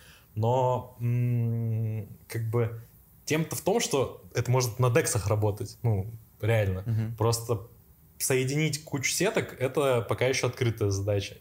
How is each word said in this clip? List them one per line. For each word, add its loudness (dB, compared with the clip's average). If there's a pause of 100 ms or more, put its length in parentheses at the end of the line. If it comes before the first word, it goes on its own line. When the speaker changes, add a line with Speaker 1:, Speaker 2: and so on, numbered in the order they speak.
(340)
Speaker 1:
Но, 0
м, -2 (100)
как -6
бы, 0 (460)
тема-то 0
в -8
том, 2
что 0 (120)
это 0
может 0
на 4
дексах 2
работать, 0
ну, 0 (300)
реально. 2
Speaker 2:
Мгм. -2
Speaker 1:
Просто 0 (500)
соединить 0
кучу -2
сеток — 0
это 2
пока 2
ещё 0
открытая 0
задача. 0